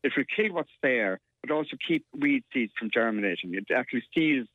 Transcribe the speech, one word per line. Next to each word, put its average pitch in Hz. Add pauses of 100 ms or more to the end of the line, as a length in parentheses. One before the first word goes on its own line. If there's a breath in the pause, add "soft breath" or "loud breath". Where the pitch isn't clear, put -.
it 135
will 139 (100)
kill 214
what's 165 (140)
there, 113 (220)
but -
also 151 (120)
keep 160 (100)
weed 143 (100)
seeds 117
from 110
germinating. 101
It 98
actually 123 (100)
seals 147